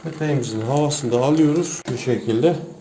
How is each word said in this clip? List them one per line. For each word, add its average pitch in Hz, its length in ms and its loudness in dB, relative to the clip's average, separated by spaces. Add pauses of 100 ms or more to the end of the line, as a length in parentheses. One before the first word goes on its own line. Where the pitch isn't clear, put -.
Peteğimizin 139 580 -2
havasını 135 500 0
da 120 140 2
alıyoruz. 156 640 2
Şu 123 80 -4
şekilde. 120 580 2 (260)